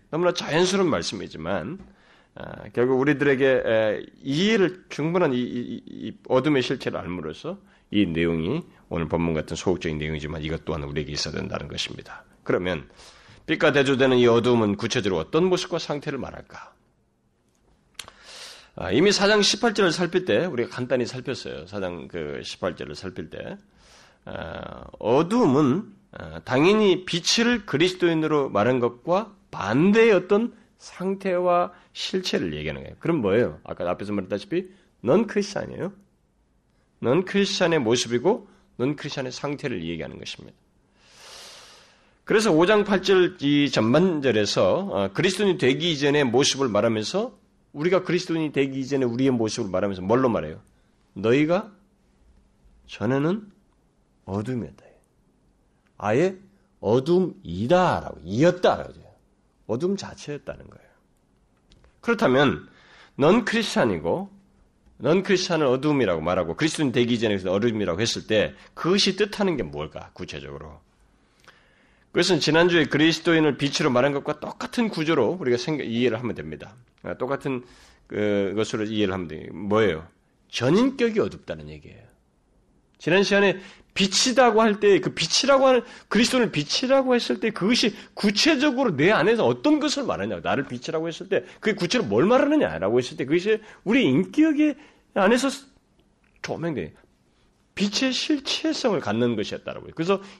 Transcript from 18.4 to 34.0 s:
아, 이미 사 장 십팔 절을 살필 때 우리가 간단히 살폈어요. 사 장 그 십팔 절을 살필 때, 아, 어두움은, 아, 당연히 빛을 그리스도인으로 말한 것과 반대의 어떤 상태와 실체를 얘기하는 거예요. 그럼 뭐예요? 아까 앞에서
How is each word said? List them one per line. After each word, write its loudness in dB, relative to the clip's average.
아, -8
이미 4
사 2
장 4
십팔 0
절을 2
살필 -2
때 2
우리가 -4
간단히 -4
살폈어요. -10
사 -10
장 -8
그 -8
십팔 -6
절을 -12
살필 -12
때, -12
아, -14
어두움은, 2
아, -14
당연히 2
빛을 0
그리스도인으로 0
말한 2
것과 -2
반대의 4
어떤 2
상태와 -2
실체를 -4
얘기하는 -6
거예요. -16
그럼 -2
뭐예요? 2
아까 -6
앞에서 -4